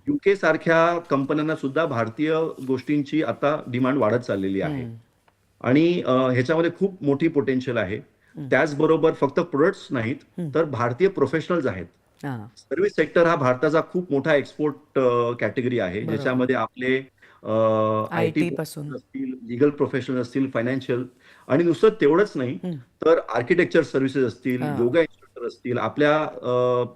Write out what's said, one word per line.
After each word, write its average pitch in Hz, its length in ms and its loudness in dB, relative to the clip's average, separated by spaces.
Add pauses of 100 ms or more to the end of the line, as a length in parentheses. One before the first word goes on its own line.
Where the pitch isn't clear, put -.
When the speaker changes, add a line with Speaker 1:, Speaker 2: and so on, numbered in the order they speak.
Speaker 1:
युके 190 280 2
सारख्या 165 640 2 (100)
कंपन्यांना 151 460 0
सुद्धा 147 280 -2
भारतीय 143 520 -2 (300)
गोष्टींची 147 560 -2
आता 147 440 -2
डिमांड 127 320 0
वाढत 113 220 2
चाललेली 98 400 -2
आहे. 135 220 -4
Speaker 2:
हम्म. 117 120 -10 (680)
Speaker 1:
आणि, 165 460 2
अ, 131 60 2
ह्याच्यामध्ये 131 680 2
खूप 190 240 -4
मोठी 143 260 0
पोटेन्शियल 131 480 -2
आहे. 101 200 -2
Speaker 2:
हम्म. - 540 -14
Speaker 1:
त्याचबरोबर 151 600 2
फक्त 147 280 -2
प्रोडक्ट्स 170 500 0
नाहीत, 127 320 -2
Speaker 2:
हम्म. 170 320 -10
Speaker 1:
तर 170 100 2
भारतीय 123 440 0
प्रोफेशनल्स 160 580 0
आहेत. 92 200 -6 (380)
Speaker 2:
हां. 120 220 -8 (100)
Speaker 1:
सर्व्हिस 190 360 -4
सेक्टर 165 340 2
हा 165 80 4
भारताचा 147 460 2
खूप 180 320 -4
मोठा 143 220 2
एक्सपोर्ट, 147 640 -2
अ, 120 320 2 (100)
कॅटेगरी 120 380 -2
आहे, 95 220 -2
Speaker 2:
बरोबर. 110 120 -4
Speaker 1:
ज्याच्यामध्ये 127 440 0
आपले, 127 540 -2 (320)
अ, 107 80 -8 (640)
Speaker 2:
आयटी 160 260 0
Speaker 1:
आयटी 175 140 -2
Speaker 2:
पासून. 147 420 -8
Speaker 1:
असतील, 135 360 -10 (100)
लीगल 120 280 2
प्रोफेशनल 131 500 -2
असतील, 131 300 -2
फायनान्शियल 127 560 -2 (420)
आणि 147 160 2
नुसतं 170 240 4
तेवढंच 185 480 4
नाही, 131 280 -4
Speaker 2:
हम्म. 175 120 -6
Speaker 1:
तर 160 420 0 (160)
आर्किटेक्चर 165 480 2
सर्व्हिसेस 135 420 0
असतील, 127 380 -4
Speaker 2:
हां. 147 200 -2
Speaker 1:
योगा 123 180 2
इन्स्ट्रक्टर - 460 -6
असतील, 120 320 -6
आपल्या, 143 380 2 (260)
अ, 123 400 0 (120)